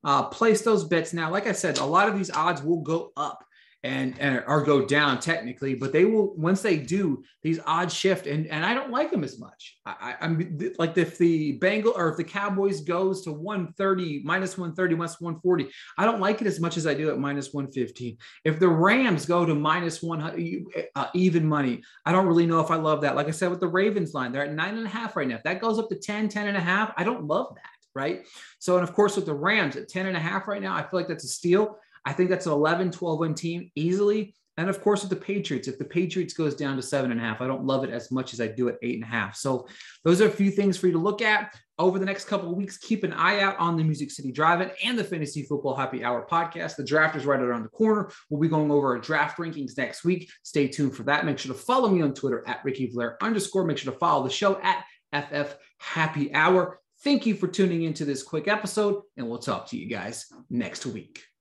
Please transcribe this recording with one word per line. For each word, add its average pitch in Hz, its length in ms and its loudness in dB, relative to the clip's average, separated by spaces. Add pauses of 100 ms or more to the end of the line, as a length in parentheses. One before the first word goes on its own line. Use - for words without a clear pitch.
Uh, 139 200 2
place 226 380 2
those 208 240 4
bets 165 260 0
now. 165 180 -2
Like 202 180 -2
I 214 40 0
said, 156 280 0
a 135 40 0
lot 165 240 4
of 208 80 0
these 196 140 -2
odds 160 320 0
will 160 200 0
go 160 360 -4
up - 260 -6 (400)
and, 131 360 -2
and, 135 280 0
or 147 140 4
go 139 240 4
down 139 340 4
technically, 135 540 -2
but 131 180 -4
they 165 140 6
will, 214 320 4
once 175 240 2
they 185 160 2
do, 151 460 -2 (180)
these 160 240 0
odds 165 280 0
shift. 190 320 2
And, 156 220 -2
and 156 160 -4
I 208 100 0
don't 269 180 -4
like 294 200 0
them 185 120 0
as - 160 -8
much. - 460 -20
I, 101 140 -10
I, 120 220 -8
I'm 165 380 -2
th-, 202 180 -6
like, 165 200 0
if 165 200 0
the 160 360 2
Bengal 208 420 2
or 175 140 2
if 156 60 -4
the 170 80 -4
Cowboys 196 580 -2
goes 185 420 -2
to 160 100 -8
one 175 400 -6
thirty, 185 500 0
minus 185 340 -2
one 170 180 -6
thirty, 180 200 2
minus 165 240 -6
one 165 220 -8
forty, 180 260 2 (300)
I 180 80 4
don't 226 160 2
like 214 200 0
it 214 60 0
as 160 120 -2
much 165 180 -2
as 160 100 0
I 147 60 2
do 151 180 0
at 127 80 -2
minus 139 320 -4
one 139 180 -6
fifteen. 117 480 -6 (280)
If 156 140 2
the 185 100 8
Rams 185 560 4
go 175 200 4
to 160 100 2
minus 160 460 0
one 165 200 -4
hundred, 170 420 -6 (320)
uh, 139 200 -2
even 175 300 4
money, 139 360 0 (240)
I 165 80 2
don't 190 140 6
really 170 200 6
know 165 140 4
if 160 100 0
I 165 40 4
love 156 260 2
that. 143 140 0
Like 143 120 0
I 156 40 -4
said, 175 180 -2
with 180 100 -4
the 185 80 0
Ravens 190 460 0
line, 127 180 -4
they're 139 140 -2
at 151 80 -6
nine 180 240 -4
and 226 80 -6
a 190 60 -8
half 220 260 -6
right 143 100 -2
now. 120 80 -2
If 113 80 -12
that 185 160 -2
goes 226 200 0
up 220 100 -2
to 180 100 -4
ten, 214 300 -4
ten 208 180 -4
and 202 80 -2
a 185 60 0
half, 190 340 0
I 170 80 -2
don't 220 220 -2
love 180 300 -2
that, - 80 -20 (340)
right? 151 280 -4 (340)
So, 180 180 4
and 175 100 2
of 180 60 -8
course, 202 220 4
with 175 100 -2
the 156 80 -4
Rams 160 420 0
at - 140 -10
ten 185 160 -4
and 185 100 -2
a 165 40 -2 (100)
half 190 180 -4
right 202 140 -4
now, 190 140 -4
I 151 80 -2
feel 180 160 -2
like 170 100 -4
that's 156 160 -6
a - 140 -8
steal. 202 380 4 (280)
I 131 80 -2
think 180 160 4
that's 180 160 0
an 160 80 2
eleven, 165 380 4
twelve 165 280 -2
win 160 140 0
team - 420 -6
easily. 202 600 2 (240)
And 175 120 0
of 190 100 -4
course, 202 200 2
with 190 100 -6
the 185 40 0
Patriots, 175 520 -4
if 131 100 -8
the - 80 -6
Patriots 175 480 -2
goes 147 220 -2
down 139 220 -4
to 131 40 -4
seven 127 300 0
and 117 80 0
a 117 40 -4
half, 110 180 -4
I 127 60 -2
don't 135 180 -4
love 131 180 2
it 120 80 -6
as 113 200 -8
much 127 220 -4
as 117 80 -6
I 113 60 -2
do 117 220 -2
at - 120 -6
eight 120 140 -4
and 110 80 -8
a 107 40 -12
half. 107 280 -4
So 127 320 -4 (360)
those 175 160 6
are 220 60 8
a 196 60 6
few 196 180 2
things 196 280 2
for 185 100 2
you 175 60 4
to 165 60 2
look 208 220 -2
at 214 340 0 (220)
over 185 220 4
the 190 60 0
next 196 200 -4
couple 180 240 -2
of 180 80 -4
weeks. 196 220 -8
Keep - 240 -2
an 170 100 -2
eye 190 280 2
out 196 180 2
on 170 180 2
the 156 60 2
Music 151 260 0
City 131 220 -8
Drive-In 170 400 2 (120)
and 240 140 -2
the 214 60 0
Fantasy 156 400 -6
Football 135 320 -2
Happy 131 280 -4
Hour 120 240 -2
podcast. 170 480 -2
The 143 80 -6
draft 156 320 2
is 139 120 -4
right 139 120 4
around 123 220 0
the 110 80 -8
corner. 214 400 2 (220)
We'll 147 100 0
be 165 60 4
going 151 240 2
over 139 240 4
our 117 40 -6
draft 147 380 -2
rankings 156 400 -8
next - 260 -6
week. 170 280 0 (100)
Stay 143 260 0
tuned 139 280 -2
for 113 80 -10
that. 143 200 2
Make 151 140 0
sure 131 160 -8
to - 60 -10
follow 254 280 2
me 185 140 4
on 139 140 0
Twitter 123 320 -4
at - 180 -6
Ricky 131 220 -4
Blair 117 340 -4
underscore. 196 420 0
Make 156 140 0
sure 135 160 -6
to - 60 -14
follow 151 240 2
the 131 80 -2
show 196 300 2
at 185 240 0 (280)
F 143 180 -2
F 147 240 -4 (220)
Happy 151 560 -2
Hour. 175 460 4 (240)
Thank 285 240 2
you 208 80 2
for 185 120 -2
tuning 175 360 2
into 160 220 -2
this 139 180 -4
quick 156 240 -4
episode, 202 560 0 (140)
and 120 120 -6
we'll 120 80 -6
talk 101 300 -4
to 120 100 -10
you - 80 -8
guys 104 400 -8 (240)
next 120 380 -6
week. - 360 -12 (180)